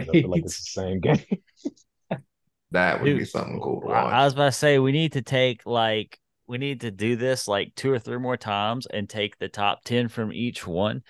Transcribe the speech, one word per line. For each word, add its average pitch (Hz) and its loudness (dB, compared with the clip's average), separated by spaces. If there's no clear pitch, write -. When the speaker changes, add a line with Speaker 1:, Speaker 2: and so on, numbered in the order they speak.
Speaker 1:
'cause - -10
I - -6
feel 90 2
like 87 2
Speaker 2:
right. 82 0
Speaker 1:
it's - -8
the - -8
same 95 -2
<laughs> - -6
game. - 2
Speaker 3:
That 90 4
would - 2
be 143 4
Speaker 4:
Dude, - -4
Speaker 3:
something - -4
cool - -4
to - -8
Speaker 4:
I, 113 2
I - 4
Speaker 3:
watch. 123 4
Speaker 4:
was 135 4
about 143 2
to 139 4
say, 147 4
we 135 4
need 156 0
to 131 -2
take, 127 0
like, 110 0
we 123 -10
need 135 -6
to 117 -6
do 107 0
this, 127 -2
like, 101 -2
two 135 0
or 123 2
three 120 -8
more 127 -2
times 110 -2
and 101 -6
take 104 -4
the 95 -6
top 101 -2
ten 120 0
from 113 -4
each - -6
one 104 -2